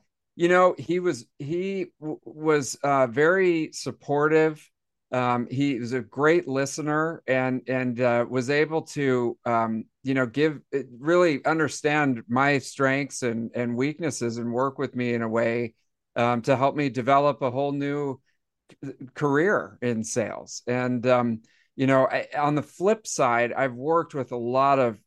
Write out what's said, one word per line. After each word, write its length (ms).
you 140
know, 280
he 240
was, 240
he 480
w-, 240
was, 580
uh, 240
very 680
supportive. 960
Um, 380
he 280
was 140
a 80
great 480
listener 800
and, 400
and, 320
uh, 280
was 220
able 320
to, 600
um, 400
you 120
know, 120
give, 340
really 460
understand 840
my 300
strengths 640
and, 320
and 220
weaknesses 600
and 140
work 260
with 180
me 180
in 80
a 60
way, 460
um, 260
to 140
help 200
me 120
develop 540
a 80
whole 220
new 480
c-, 80
career 640
in 240
sales. 600
And, 400
um, 360
you 100
know, 200
I, 200
on 200
the 60
flip 440
side, 460
I've 220
worked 400
with 180
a 40
lot 420
of 280